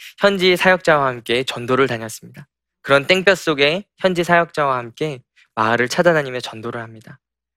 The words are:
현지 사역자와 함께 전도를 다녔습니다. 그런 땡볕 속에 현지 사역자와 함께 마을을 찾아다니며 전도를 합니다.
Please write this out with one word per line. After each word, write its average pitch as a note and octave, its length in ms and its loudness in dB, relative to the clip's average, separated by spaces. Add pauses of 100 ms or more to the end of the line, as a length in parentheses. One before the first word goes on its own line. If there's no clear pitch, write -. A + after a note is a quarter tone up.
(180)
현지 F#3 400 2
사역자와 E3+ 500 2
함께 B2 360 -2
전도를 B2+ 440 0
다녔습니다. A#2 600 -10 (340)
그런 C#3 240 2
땡볕 F#3 320 2
속에 D3+ 460 0 (140)
현지 F3+ 260 0
사역자와 D#3+ 540 0
함께 B2 440 -8 (340)
마을을 A2+ 320 0
찾아다니며 C#3+ 540 0
전도를 A2+ 400 -10
합니다. A2+ 380 -20 (380)